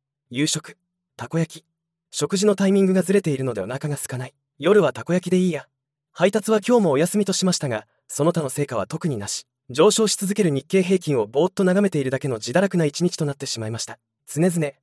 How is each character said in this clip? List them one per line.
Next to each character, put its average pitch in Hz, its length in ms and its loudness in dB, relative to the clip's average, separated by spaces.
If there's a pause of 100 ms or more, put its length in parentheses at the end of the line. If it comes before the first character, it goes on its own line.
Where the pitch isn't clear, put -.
(300)
夕 131 160 -2
食。 - 320 -6 (400)
た 120 100 -12
こ 165 120 -2
焼 - 220 -6
き。 - 40 -20 (460)
食 151 260 -2
事 190 80 0
の 208 100 4
タ 196 120 2
イ 190 40 4
ミ 196 120 4
ン - 20 4
グ 190 80 2
が 185 80 2
ず 180 100 0
れ 196 120 2
て 160 80 -2
い 135 60 -2
る 135 60 -6
の 123 120 -4
で 101 60 -4
お - 20 -4
腹 127 260 -6
が 143 60 -6
空 - 120 -8
か 131 120 -8
な 127 80 -10
い。 - 80 -20 (240)
夜 185 240 4
は 135 100 0
た - 100 -14
こ - 80 -6
焼 180 200 -2
き - 0 -
で 185 80 4
い 185 100 0
い - 20 -2
や。 143 140 -8 (480)
配 180 160 2
達 214 220 -2
は 220 80 4
今 240 200 4
日 214 40 4
も 165 80 4
お 135 80 2
休 175 180 0
み 208 80 2
と 190 80 0
し - 100 -2
ま 185 100 2
し - 40 -2
た 143 120 -4
が、 107 180 -6 (200)
そ - 160 -4
の 170 100 4
他 170 100 -2
の 135 60 -4
成 147 180 -4
果 120 100 -6
は 98 80 -2
特 160 220 -6
に 135 100 -4
な 101 100 -10
し。 - 200 -10 (240)
上 156 180 6
昇 214 180 2
し - 80 -2
続 190 200 -4
け 214 80 2
る 165 80 2
日 135 160 -2
経 190 160 2
平 185 160 2
均 147 180 -2
を 107 80 2
ぼ 135 220 2
ー - 20 -4
っ - 20 -20
と 196 120 0
眺 185 180 2
め 202 80 2
て 160 80 -4
い 143 60 0
る 127 80 -4
だ 131 80 -2
け 151 80 -6
の 131 80 -4
自 110 160 -8
堕 170 100 2
落 190 160 0
な 165 80 2
一 147 160 -4
日 175 160 0
と 165 80 -2
な 143 80 -2
っ - 20 -20
て - 120 -10
し - 120 -8
ま 110 60 -6
い 107 60 -6
ま 113 80 -8
し - 80 -10
た。 117 100 -14 (340)
常 151 120 0
々、 165 280 0 (120)